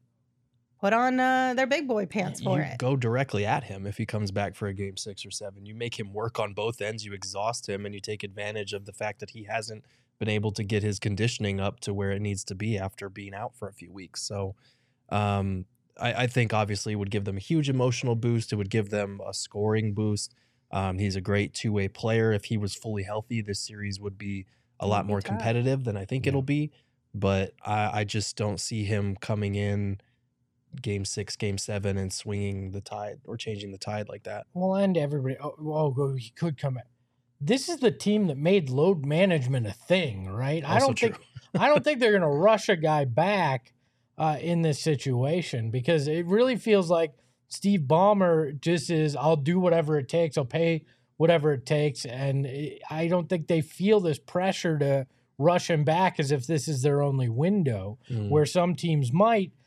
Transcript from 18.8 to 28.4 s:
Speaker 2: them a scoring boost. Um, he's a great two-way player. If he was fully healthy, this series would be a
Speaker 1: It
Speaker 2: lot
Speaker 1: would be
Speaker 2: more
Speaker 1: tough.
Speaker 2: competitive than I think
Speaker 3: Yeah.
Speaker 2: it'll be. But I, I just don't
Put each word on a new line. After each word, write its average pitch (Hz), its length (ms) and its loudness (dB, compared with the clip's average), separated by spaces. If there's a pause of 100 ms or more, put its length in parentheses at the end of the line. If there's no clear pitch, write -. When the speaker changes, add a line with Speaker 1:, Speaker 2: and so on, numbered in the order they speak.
Speaker 2:
them 101 380 -4
a 98 80 -10
scoring 107 580 0
boost. 104 420 -2 (360)
Um, 95 280 -2
he's 98 180 0
a 95 40 -4
great 101 320 0
two-way 104 360 -2
player. 113 440 2
If 104 140 -2
he 113 100 -2
was 104 180 -2
fully 107 280 -6
healthy, 110 400 -6
this 101 180 -6
series 101 400 -8
would 101 160 -8
be 98 300 -8 (320)
a 98 80 -4
Speaker 1:
It - 20 0
Speaker 2:
lot 104 160 2
Speaker 1:
would 101 40 -8
be 104 40 0
Speaker 2:
more 101 80 0
Speaker 1:
tough. - 160 -8
Speaker 2:
competitive 120 480 0
than 104 140 -4
I 98 80 -8
think 131 180 -4
Speaker 3:
Yeah. 143 60 0
Speaker 2:
it'll 139 120 0
be. 147 280 -2 (440)
But 98 380 0 (140)
I, 107 340 0
I 104 40 0
just 101 320 -6
don't 104 240 -4